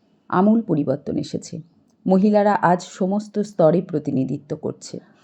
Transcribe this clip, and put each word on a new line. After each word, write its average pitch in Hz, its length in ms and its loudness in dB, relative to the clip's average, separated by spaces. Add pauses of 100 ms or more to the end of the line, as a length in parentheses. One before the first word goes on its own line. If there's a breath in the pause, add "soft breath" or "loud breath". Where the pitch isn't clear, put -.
(280)
আমূল 214 340 2
পরিবর্তন 143 560 -2
এসেছে। - 440 -8 (460)
মহিলারা 202 460 4
আজ 175 280 2
সমস্ত 208 580 -4
স্তরে 175 420 2
প্রতিনিধিত্ব 143 760 -4
করছে। - 440 -10 (240 soft breath)